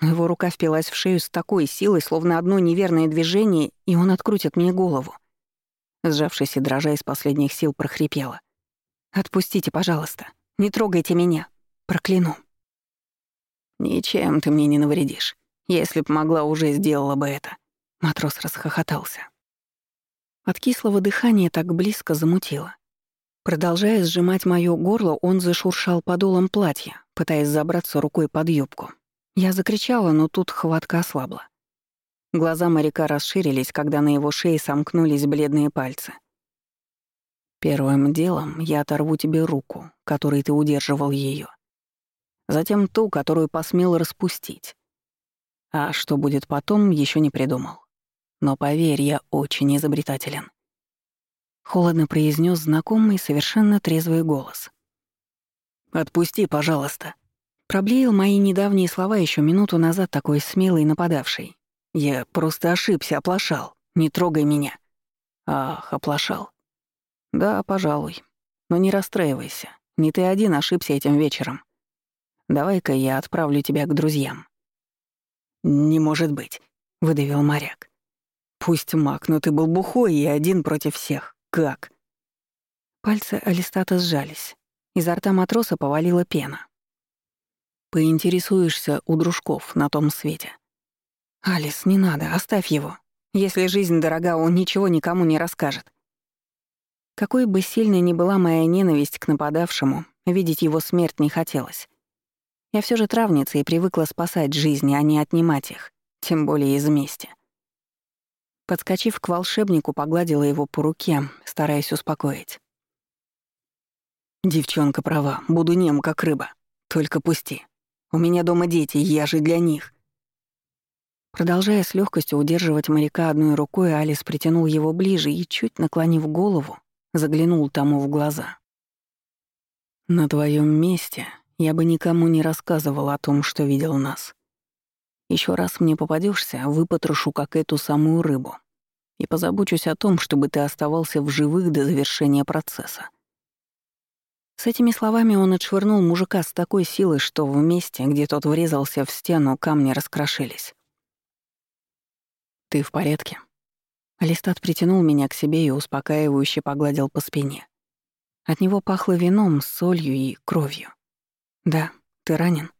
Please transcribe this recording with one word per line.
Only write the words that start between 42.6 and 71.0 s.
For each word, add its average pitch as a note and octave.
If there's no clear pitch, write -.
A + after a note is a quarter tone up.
ту, A3
которую D#3
посмел F3
распустить. -
А D3+
что -
будет C#3
потом, G#3
ещё D3
не D3+
придумал. -
Но C3+
поверь, D3
я D3
очень C#3+
изобретателен», C#3+
холодно E3+
произнёс D#3
знакомый, F#3+
совершенно G3+
трезвый E3
голос. C#3+
«Отпусти, E3+
пожалуйста», D3+
проблеял A#3
мои G3+
недавние G3
слова F#3+
ещё D#3+
минуту F3+
назад E3+
такой D3
смелый F#3
нападавший. D#3+
«Я C#3
просто D#3+
ошибся, F3
оплошал. F3+
Не D#3+
трогай D#3+
меня». D3
«Ах, C3+
оплошал. -
Да, G3+
пожалуй. D#3
Но E3+
не F#3+
расстраивайся. D#3+
Не D#3
ты F#3
один F#3+
ошибся D3+
этим C#3+